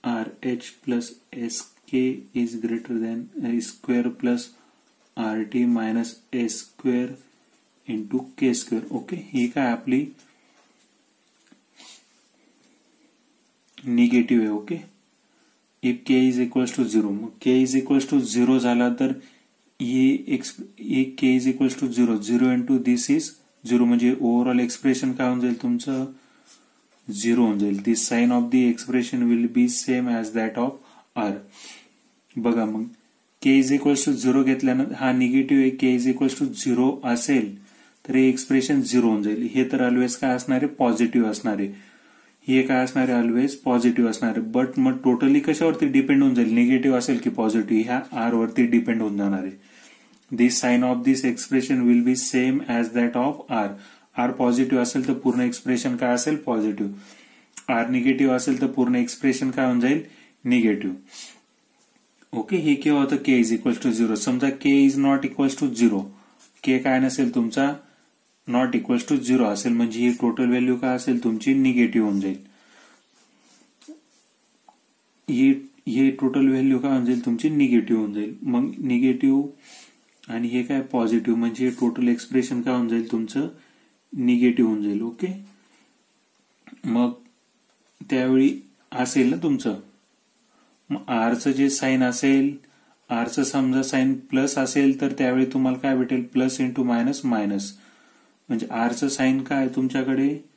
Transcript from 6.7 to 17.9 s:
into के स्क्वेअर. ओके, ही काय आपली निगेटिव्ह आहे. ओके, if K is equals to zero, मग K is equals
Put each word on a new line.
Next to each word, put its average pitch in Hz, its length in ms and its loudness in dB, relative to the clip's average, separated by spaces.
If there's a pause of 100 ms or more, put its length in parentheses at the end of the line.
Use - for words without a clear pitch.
into 107 300 -4 (200)
के 127 160 2
स्क्वेअर. 113 360 -4
ओके, 135 260 -8
ही 127 300 -4
काय 123 240 -2
आपली 127 340 -2 (3750)
निगेटिव्ह 120 580 2
आहे. 107 80 -2
ओके, 107 260 -6 (1040)
if 123 280 -2
K 127 180 4
is 123 180 0
equals 123 320 -2
to 120 180 0
zero, 107 160 2
मग 107 180 -6 (160)
K 127 180 4
is 131 180 0
equals 135 300 0